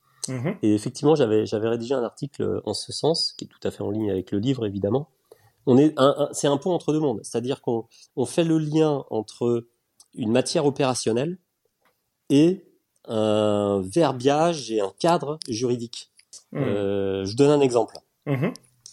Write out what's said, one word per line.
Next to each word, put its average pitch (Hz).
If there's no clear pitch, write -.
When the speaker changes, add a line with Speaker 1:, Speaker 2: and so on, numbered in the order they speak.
Speaker 1:
Mhm. 131
Speaker 2:
Et 107
effectivement, 143
j'avais, 107
j'avais 110
rédigé 117
un 123
article, -
euh, 98
en 104
ce -
sens, 165
qui -
est -
tout -
à 95
fait -
en 101
ligne 107
avec 92
le 101
livre, 117
évidemment. 101
On 131
est 151
un, 135
un, 143
c'est -
un 143
pont 180
entre 151
deux 156
mondes, 127
c'est-à-dire 123
qu'on, 117
on 127
fait -
le 160
lien 151
entre 117
une 113
matière 131
opérationnelle 131
et 160
un 104
verbiage 139
et 110
un 98
cadre 156
juridique. 117
Speaker 1:
Mhm. 143
Speaker 2:
Euh, 98
je 101
donne 139
un 147
exemple. 120
Speaker 1:
Mhm. 143